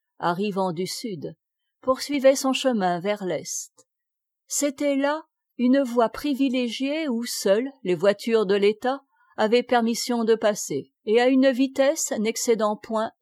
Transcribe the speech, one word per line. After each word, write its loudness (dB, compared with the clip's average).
arrivant -2
du -4
sud, -10
poursuivait 2
son -2
chemin 0
vers -4
l'est. -6
C'était -2
là 0
une 4
voie 2
privilégiée -2
où -4
seules 0
les 0
voitures 0
de 0
l'État 0
avaient 2
permission 0
de 4
passer, -4
et 4
à 4
une 6
vitesse 0
n'excédant 0
point -6